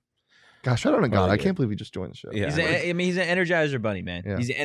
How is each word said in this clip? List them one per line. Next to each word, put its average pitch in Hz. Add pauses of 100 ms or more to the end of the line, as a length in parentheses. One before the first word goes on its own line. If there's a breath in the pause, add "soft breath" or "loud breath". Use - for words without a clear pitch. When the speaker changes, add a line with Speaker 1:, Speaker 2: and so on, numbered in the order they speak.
(640 soft breath)
Speaker 1:
Gosh, 123
shout -
out 233
to 151
God. 101
Speaker 2:
Oh, 95
Speaker 1:
I -
Speaker 2:
yeah. 104
Speaker 1:
can't 190
believe 131
he 104
just -
joined 92
the -
show. -
Speaker 2:
Yeah. 104
Speaker 3:
He's 147
a, 165
I -
mean, 175
he's 175
an 180 (100)
Energizer 160
Bunny, 104
man. 87
Speaker 1:
Yeah. 101
Speaker 3:
He's 120
an - (100)